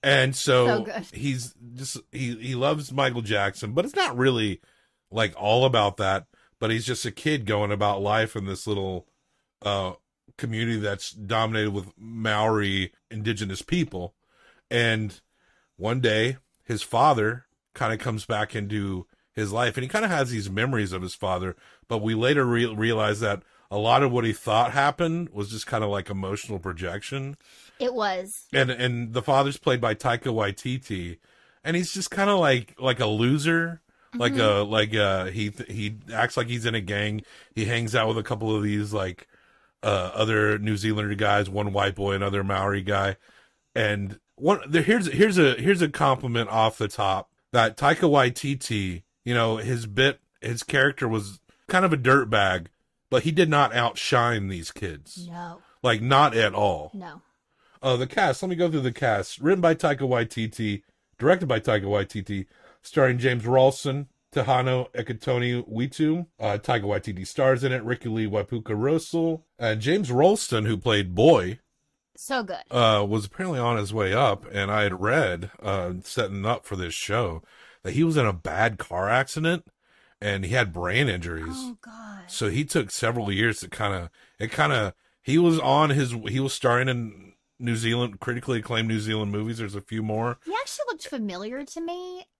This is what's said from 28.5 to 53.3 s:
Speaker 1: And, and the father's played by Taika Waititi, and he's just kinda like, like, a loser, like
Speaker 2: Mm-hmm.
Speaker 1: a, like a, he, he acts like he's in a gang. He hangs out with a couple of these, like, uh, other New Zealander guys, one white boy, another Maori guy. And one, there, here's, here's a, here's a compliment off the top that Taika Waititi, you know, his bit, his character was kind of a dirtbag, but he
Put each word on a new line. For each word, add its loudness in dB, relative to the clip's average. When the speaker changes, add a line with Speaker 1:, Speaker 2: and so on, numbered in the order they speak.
Speaker 1:
And, 2
and -4
the -2
father's 2
played 0
by 0
Taika -2
Waititi, -4
and -2
he's -2
just -6
kinda 2
like, 2
like, 0
a 2
loser, 0
like 2
Speaker 2:
Mm-hmm. 2
Speaker 1:
a, 4
like 2
a, 2
he, -4
he -6
acts 0
like -2
he's -6
in 0
a -2
gang. -4
He -2
hangs -2
out 2
with 0
a -4
couple -2
of 0
these, -2
like, -6
uh, 0
other 2
New -2
Zealander -2
guys, 2
one -4
white 0
boy, -2
another -2
Maori 0
guy. 0
And -2
one, 2
there, 2
here's, 2
here's 4
a, 8
here's 2
a 2
compliment 0
off 2
the -2
top -2
that 4
Taika 4
Waititi, 0
you -2
know, 2
his -4
bit, 0
his -6
character 0
was -4
kind 2
of 4
a 0
dirtbag, 4
but 4
he 2